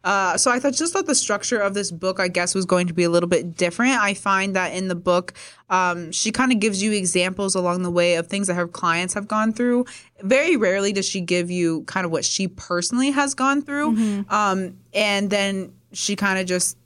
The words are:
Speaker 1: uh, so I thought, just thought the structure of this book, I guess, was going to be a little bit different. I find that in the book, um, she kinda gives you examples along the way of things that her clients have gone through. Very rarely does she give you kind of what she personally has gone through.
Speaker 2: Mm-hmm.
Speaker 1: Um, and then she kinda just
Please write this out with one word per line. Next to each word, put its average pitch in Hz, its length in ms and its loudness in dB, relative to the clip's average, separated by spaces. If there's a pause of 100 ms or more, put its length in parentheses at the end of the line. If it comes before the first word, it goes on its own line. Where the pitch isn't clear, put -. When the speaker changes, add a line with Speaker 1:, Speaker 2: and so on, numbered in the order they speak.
Speaker 1:
uh, 185 320 2
so - 160 2
I 247 80 2
thought, 277 140 0
just 330 180 -2
thought 392 140 -2
the 294 100 0
structure 208 420 0
of 202 160 0
this 196 160 -4
book, 180 300 -4
I 185 80 0
guess, 175 260 0
was 190 120 0
going 180 220 4
to 170 60 -4
be 175 120 2
a 170 40 2
little 170 200 2
bit 170 260 0
different. 226 420 0
I 202 160 0
find 196 440 0
that 180 160 0
in 185 160 -4
the 180 60 -2
book, 180 360 0 (380)
um, 175 420 0
she 214 220 -2
kinda 254 220 2
gives 202 280 0
you 214 80 2
examples 185 640 0
along 180 280 0
the 180 80 -2
way 175 240 4
of 165 120 -2
things 196 200 -4
that 180 80 -2
her 175 120 -2
clients 175 460 -2
have 208 160 -4
gone 214 240 0
through. 247 320 2 (360)
Very 269 360 4
rarely 196 340 2
does 196 160 -2
she 196 140 -4
give 175 280 0
you 170 340 0
kind 190 220 -4
of 170 60 -4
what 160 140 -2
she 190 240 -2
personally 240 600 -2
has 277 220 0
gone 277 280 0
through. 285 340 -2
Speaker 2:
Mm-hmm. 208 400 0
Speaker 1:
Um, 190 380 0 (200)
and 202 360 0
then 196 420 -2 (220)
she 202 240 -4
kinda 190 260 0
just 180 320 -2 (100)